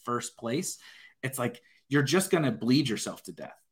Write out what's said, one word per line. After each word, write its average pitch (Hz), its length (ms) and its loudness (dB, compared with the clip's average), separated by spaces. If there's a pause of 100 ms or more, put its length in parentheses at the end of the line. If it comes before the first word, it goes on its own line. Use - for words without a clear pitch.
first 120 320 -4
place, 131 400 -4 (440)
it's 135 160 -6
like, 123 240 -4 (280)
you're 139 140 4
just 185 280 2
gonna 151 200 4
bleed 127 360 2
yourself 104 360 -4
to 90 100 -12
death. - 260 -16 (120)